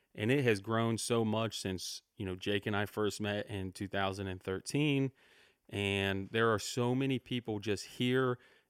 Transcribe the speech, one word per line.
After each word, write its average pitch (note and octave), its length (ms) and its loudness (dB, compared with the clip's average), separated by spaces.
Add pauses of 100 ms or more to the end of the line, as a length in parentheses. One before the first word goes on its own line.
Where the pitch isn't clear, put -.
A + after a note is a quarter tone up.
(160)
And G#2+ 160 2
it C#3+ 120 4
has A2 180 4
grown A2+ 360 2
so A#2 260 2
much A2 360 0
since, - 420 -4 (160)
you G#2 80 -6
know, F#2 100 -4
Jake G2+ 300 0
and G#2 100 0
I G2+ 120 0
first G#2+ 340 -2
met G#2 240 -2
in F#2+ 260 -6
two G2 160 -8
thousand G2 380 0
and F#2 160 -6
thirteen. C3+ 720 0 (580)
And G2 600 0
there A2+ 200 4
are G#2 80 4
so B2 340 0
many C3+ 260 0
people A2+ 400 -4
just G2+ 260 -2
here B2+ 520 2 (320)